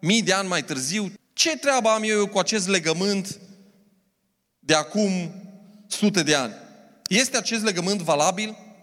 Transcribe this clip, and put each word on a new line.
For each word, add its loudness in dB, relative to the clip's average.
mii 2
de 0
ani 0
mai -2
târziu, -4
ce 0
treabă 2
am 2
eu 2
cu -2
acest 0
legământ -2
de 0
acum 0
sute 2
de 4
ani? 0
Este 2
acest -2
legământ 0
valabil? 0